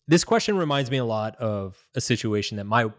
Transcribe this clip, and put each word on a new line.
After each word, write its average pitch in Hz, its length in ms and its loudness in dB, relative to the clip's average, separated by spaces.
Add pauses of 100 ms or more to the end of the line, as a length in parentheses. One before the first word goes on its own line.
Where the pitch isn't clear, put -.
This 170 160 6
question 214 340 0
reminds 143 340 0
me 139 80 0
a 127 60 0
lot 110 320 -4
of 101 480 -4 (120)
a 127 40 -2
situation 107 560 -2
that 101 80 -8
my, 113 220 2 (120)